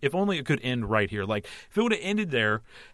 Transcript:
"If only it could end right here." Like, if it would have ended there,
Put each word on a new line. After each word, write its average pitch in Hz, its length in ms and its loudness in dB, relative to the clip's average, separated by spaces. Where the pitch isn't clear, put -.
"If 143 140 0
only 196 200 0
it 139 100 -6
could 147 180 2
end 120 260 -2
right 107 180 4
here." 101 160 -4
Like, 107 220 -2
if - 80 -6
it - 20 6
would 233 120 4
have 202 100 0
ended 196 300 -2
there, 110 300 2